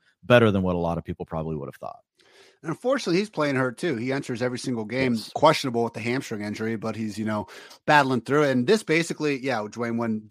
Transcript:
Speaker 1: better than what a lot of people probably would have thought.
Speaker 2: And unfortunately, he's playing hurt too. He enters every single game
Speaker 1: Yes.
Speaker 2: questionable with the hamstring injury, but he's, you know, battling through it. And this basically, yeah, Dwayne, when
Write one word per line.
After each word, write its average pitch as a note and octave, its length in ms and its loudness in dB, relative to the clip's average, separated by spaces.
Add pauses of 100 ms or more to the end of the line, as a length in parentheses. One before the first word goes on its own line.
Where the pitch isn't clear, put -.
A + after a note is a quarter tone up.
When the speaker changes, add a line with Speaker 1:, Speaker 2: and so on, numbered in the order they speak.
(240)
Speaker 1:
better A#2 260 6
than G2 140 2
what F2+ 120 0
a F2 40 -2
lot E2+ 180 -2
of D#2+ 60 -8
people F2 240 -10
probably D#2+ 280 -6
would C#2 120 -8
have C2+ 80 -16
thought. G1+ 240 -16 (600)
Speaker 2:
And D#3+ 100 -8
unfortunately, G3+ 480 0
he's G#3+ 100 -4
playing D3 260 -2
hurt B2+ 220 0
too. E3+ 180 -2
He B2 160 -4
enters B2+ 300 -4
every B2 160 -2
single A#2 280 -4
game B2 280 0
Speaker 1:
Yes. A2 220 -6
Speaker 2:
questionable C3+ 480 4
with A2+ 100 -4
the A#2 60 -10
hamstring A#2 420 -4
injury, G#2+ 340 -4
but A2 200 -6
he's, G#2+ 220 -6
you A2 60 -4
know, G#2+ 240 -4 (380)
battling C3+ 360 6
through D3 220 2
it. C#3 80 2
And B2 140 2
this G#3+ 160 4
basically, D#3 580 0
yeah, B2 200 -2
Dwayne, A2+ 380 -4
when A2 340 -4